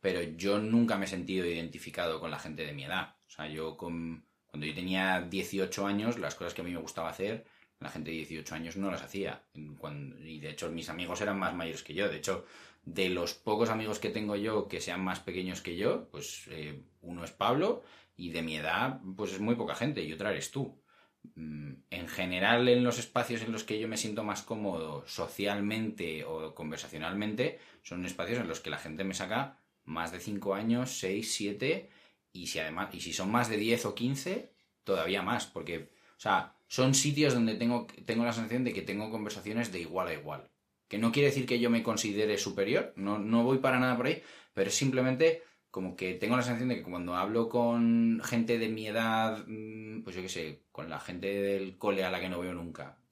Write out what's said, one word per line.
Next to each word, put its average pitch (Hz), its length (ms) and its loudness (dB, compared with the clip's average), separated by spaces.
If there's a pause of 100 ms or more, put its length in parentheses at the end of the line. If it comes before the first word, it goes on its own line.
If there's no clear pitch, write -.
Pero 90 220 0
yo 85 360 0
nunca 110 400 4
me 98 80 0
he - 20 -4
sentido 92 380 -2
identificado 82 720 -4
con 82 100 -6
la 73 80 -6
gente 78 280 -8
de 73 80 -8
mi 71 100 -10
edad. 82 320 -4 (100)
O - 40 -20
sea, 78 180 -8
yo 78 300 -6
con... 82 480 -8 (200)
cuando 76 200 -6
yo 78 80 -4
tenía 92 480 2
dieciocho 95 640 -2
años, 107 320 0
las - 160 -4
cosas 87 180 -6
que - 80 -8
a 87 40 -6
mí 87 60 -6
me 87 100 -4
gustaba 82 280 -6
hacer, 107 380 -4 (340)
la 73 100 -8
gente 78 200 -8
de 82 80 -6
dieciocho 78 380 -8
años 82 200 -8
no 98 140 -2
las 85 120 -4
hacía. 92 400 -6 (120)
En 73 220 -12
cuan-, 71 440 -10
y 78 200 -12
de 73 100 -10
hecho 82 200 -6
mis 82 180 -6
amigos 87 320 -4
eran 101 180 0
más 87 160 0
mayores 82 280 -6
que 76 120 -12
yo. 98 140 2
De 78 80 -2
hecho, 92 280 -2 (400)
de 90 240 0
los 87 260 0
pocos 110 360 2
amigos 110 300 0
que 107 100 -2
tengo 107 260 -2
yo 104 320 0
que 85 120 -4
sean 90 200 -4
más 92 200 0
pequeños 92 400 -4
que 85 160 -6
yo, 107 340 2
pues, - 400 -10
eh, 76 320 -10 (200)
uno 85 220 -8
es 82 80 -8
Pablo 156 500 2 (340)
y 87 140 -6
de 82 120 0
mi 80 140 -2
edad, 92 440 0 (160)
pues 98 160 -2
es 92 80 -4
muy 110 160 2
poca 82 200 -2
gente 123 260 0
y 78 100 -4
otra 98 180 -2
eres 76 200 -4
tú. - 300 -6 (560)
Mm, 76 360 -8 (180)
en 87 180 -8
general, 98 600 4
en 123 140 8
los 123 160 2
espacios 117 440 -2
en 113 100 -4
los 107 120 -4
que 107 140 -2
yo 110 80 -2
me 110 100 -4
siento 110 280 -2
más 104 180 -4
cómodo 82 640 -4
socialmente 101 1160 -2
o 78 300 -6
conversacionalmente, 87 1040 -4 (240)
son 90 220 -6
espacios 92 360 -2
en 98 80 -4
los 82 120 -4
que - 100 -8
la 71 80 -4
gente 78 260 -6
me 95 100 -2
saca 107 460 -2 (240)
más 82 260 -4
de 87 100 -8
cinco 98 340 -2
años, 117 440 0
seis, 101 340 0
siete, 131 580 -2 (420)
y 90 160 -10
si - 100 -4
además, 80 360 -4
y 87 60 -8
si 87 120 -6
son 95 180 -2
más 117 180 4
de 110 80 0
diez 113 300 2
o 104 80 0
quince, 143 580 -2 (320)
todavía 92 380 2
más, 107 240 0
porque, 80 440 -8 (260)
o - 40 -20
sea, 98 340 2 (120)
son 131 280 4
sitios 147 400 6
donde 113 200 6
tengo, 117 320 2 (180)
tengo 113 200 2
la 120 100 2
sensación 117 300 0
de 120 100 0
que 95 80 -2
tengo 104 280 -4
conversaciones 107 600 -4
de 92 80 -4
igual 85 280 -2
a 85 60 -2
igual. 73 360 -10 (380)
Que 104 100 -2
no 113 140 4
quiere 143 160 6
decir 135 180 2
que 120 120 2
yo 120 120 6
me 117 120 6
considere 107 540 2
superior, 98 600 0
no, 101 220 -2
no 113 260 4
voy 131 140 4
para 131 200 4
nada 127 180 4
por 120 100 0
ahí, 160 160 0 (300)
pero 98 180 2
simplemente 131 720 4 (280)
como 92 260 -4
que 92 180 -2
tengo 113 220 2
la 127 60 4
sensación 120 280 0
de 117 60 2
que 82 60 -6
cuando 87 320 -4
hablo 107 340 2
con 117 760 6
gente 117 340 2
de 113 100 0
mi 110 180 -2
edad, 110 600 2
mm, 110 560 -8
pues 90 140 -8
yo 92 60 -4
qué 92 60 -6
sé, 78 340 -6 (100)
con 82 180 -8
la 73 100 -6
gente 90 280 -4
del 98 500 2
cole 98 260 2
a 90 60 2
la 92 100 0
que 92 80 -2
no 90 120 -2
veo 90 120 -4
nunca 82 460 -8 (140)